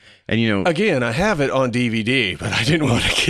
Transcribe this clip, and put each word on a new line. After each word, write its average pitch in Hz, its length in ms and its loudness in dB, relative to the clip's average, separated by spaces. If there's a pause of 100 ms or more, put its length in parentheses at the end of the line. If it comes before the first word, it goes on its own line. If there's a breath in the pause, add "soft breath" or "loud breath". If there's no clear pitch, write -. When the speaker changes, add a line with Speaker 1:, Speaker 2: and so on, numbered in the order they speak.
(300 soft breath)
Speaker 1:
And, 110 120 0
you 113 80 2
know 98 180 0
Speaker 2:
Again, 165 340 0
I 117 100 -2
have 175 280 0
it 135 100 0
on 131 200 0
D 123 180 0
V 113 140 -2
D, 110 320 0
but 87 180 -6
I 95 120 -2
didn't 147 260 2
want 117 140 2
to - 260 0